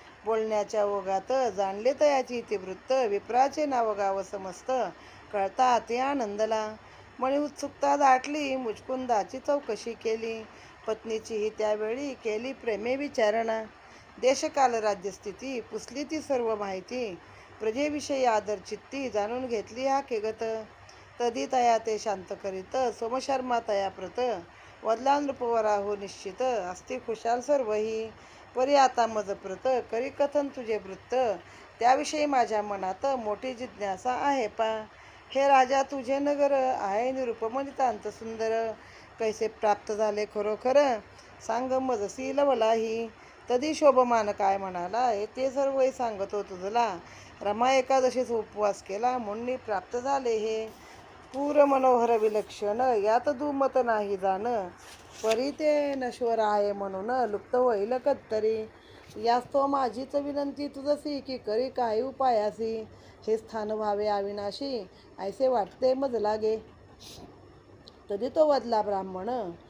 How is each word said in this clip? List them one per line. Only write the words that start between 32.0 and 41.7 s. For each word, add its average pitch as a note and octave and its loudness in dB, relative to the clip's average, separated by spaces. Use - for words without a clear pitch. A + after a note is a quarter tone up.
माझ्या A3+ 2
मनात G3 -4
मोठी B3+ -2
जिज्ञासा G#3 -4
आहे C4 2
पा. A3 -2
हे C#4 4
राजा C4+ 6
तुझे C4+ -2
नगर C#4+ 2
आहे G#3+ 0
निरुपम A#3+ -4
नितांत C4 -2
सुंदर, A3+ -4
कैसे A3 -2
प्राप्त G#3+ 0
झाले G#3 0
खरोखर, A3 2
सांग B3 -2